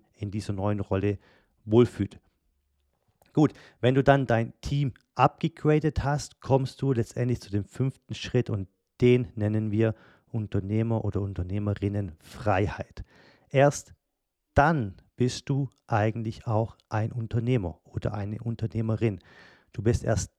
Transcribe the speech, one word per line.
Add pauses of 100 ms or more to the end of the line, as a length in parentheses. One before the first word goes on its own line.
(140)
in
dieser
neuen
Rolle (480)
wohlfühlt. (1120)
Gut, (260)
wenn
du
dann
dein
Team (220)
upgegradet
hast,
kommst
du
letztendlich
zu
dem
fünften
Schritt
und (320)
den
nennen
wir (320)
Unternehmer-
oder
Unternehmerinnenfreiheit. (460)
Erst (600)
dann (260)
bist
du (160)
eigentlich
auch (140)
ein
Unternehmer
oder
eine
Unternehmerin. (520)
Du
bist
erst